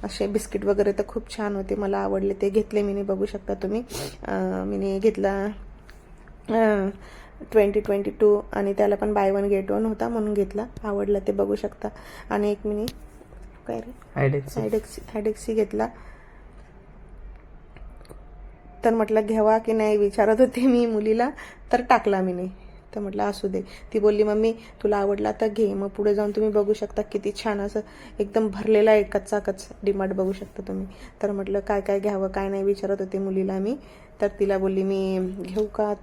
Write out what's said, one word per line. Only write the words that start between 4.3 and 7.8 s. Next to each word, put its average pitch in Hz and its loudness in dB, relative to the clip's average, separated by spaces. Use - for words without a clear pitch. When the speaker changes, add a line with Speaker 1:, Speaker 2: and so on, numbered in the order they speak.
Speaker 1:
मीने 196 -2
घेतला, 196 2
अ, 214 4
ट्वेंटी 208 4